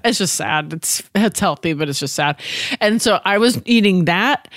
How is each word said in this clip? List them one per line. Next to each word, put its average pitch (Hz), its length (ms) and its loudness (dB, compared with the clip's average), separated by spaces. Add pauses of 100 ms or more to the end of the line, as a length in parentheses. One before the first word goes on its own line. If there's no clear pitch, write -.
it's 233 140 0
just 190 180 -2
sad. 151 360 -4
It's, - 300 -6 (120)
it's 208 260 0
healthy, 165 340 -2
but 147 140 -4
it's 143 120 -4
just 135 140 -6
sad. 147 260 -2 (400)
And 214 220 2
so 208 220 2
I 202 140 2
was 226 260 2
eating 202 420 4
that, 202 500 0